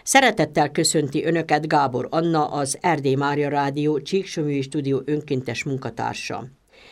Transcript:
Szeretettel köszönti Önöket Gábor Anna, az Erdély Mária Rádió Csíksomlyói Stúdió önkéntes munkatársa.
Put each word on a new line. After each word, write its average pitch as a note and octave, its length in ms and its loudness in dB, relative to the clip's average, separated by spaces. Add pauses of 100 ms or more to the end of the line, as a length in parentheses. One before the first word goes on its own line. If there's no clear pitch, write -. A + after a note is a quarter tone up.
Szeretettel E3 680 2
köszönti D3+ 520 0
Önöket D#3+ 440 0
Gábor C#3 420 2
Anna, E3 360 2
az C#3+ 360 -4
Erdély C#3+ 340 2
Mária C#3+ 340 0
Rádió C#3+ 500 0
Csíksomlyói D3 640 -2
Stúdió C3+ 440 -2
önkéntes C#3 580 -2
munkatársa. A#2+ 800 -6 (480)